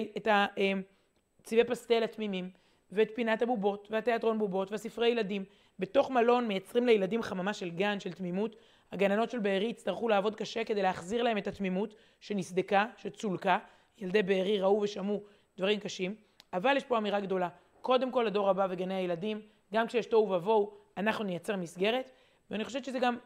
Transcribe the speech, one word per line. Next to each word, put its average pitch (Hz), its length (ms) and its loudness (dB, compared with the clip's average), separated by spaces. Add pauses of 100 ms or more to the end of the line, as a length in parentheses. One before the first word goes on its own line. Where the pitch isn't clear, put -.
(160)
את 214 100 -8
ה-, 202 200 4 (120)
אה, 196 140 2 (680)
צבעי 226 220 2
פסטל 233 380 0
התמימים, 208 480 -6 (420)
ואת 214 220 2
פינת 226 280 0
הבובות, 202 480 0
והתיאטרון 220 480 0
בובות, 190 340 -2
והספרי 220 360 -2
ילדים. 208 360 0 (340)
בתוך 254 320 2
מלון 240 380 4
מייצרים 208 380 0
לילדים 220 360 4
חממה 190 300 -4
של 185 180 -8
גן, 196 300 0
של 190 120 -8
תמימות. 190 440 -4 (360)
הגננות 202 380 2
של 247 80 -6
בארי 196 280 0
יצטרכו 208 420 -4
לעבוד 208 260 2
קשה 220 300 -6
כדי 214 180 0
להחזיר 185 400 -2
להם 233 160 2
את 190 80 -4
התמימות 196 480 -2 (260)
שנסדקה, 196 640 0 (100)
שצולקה. 190 600 -2 (400)
ילדי 196 240 0
בארי 190 380 0
ראו 202 220 4
ושמעו 202 400 -4 (340)
דברים 196 240 0
קשים, 190 340 -6 (380)
אבל 233 240 2
יש 269 80 0
פה 240 140 0
אמירה 202 220 0
גדולה. 185 280 -2 (320)
קודם 254 300 0
כל 240 160 0
לדור 196 240 2
הבא 190 200 2
וגני 185 240 -4
הילדים, 190 460 -4 (340)
גם 226 120 2
כשיש 220 200 -2
תוהו 208 240 4
ובוהו, 202 440 2 (220)
אנחנו 214 280 -2
נייצר 185 320 -4
מסגרת. 190 540 -2 (400)
ואני 208 140 -4
חושבת 247 200 -6
שזה 262 140 -6
גם 240 280 2